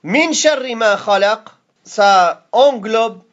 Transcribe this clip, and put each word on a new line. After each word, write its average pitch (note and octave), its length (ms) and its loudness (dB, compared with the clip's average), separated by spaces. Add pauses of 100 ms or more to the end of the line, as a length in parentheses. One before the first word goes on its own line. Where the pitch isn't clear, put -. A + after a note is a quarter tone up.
Min D4 300 -2
sharri C4 420 -2
ma A3 220 0
khalaq, G3+ 440 0 (440)
ça G3 680 0
englobe A3 720 0 (100)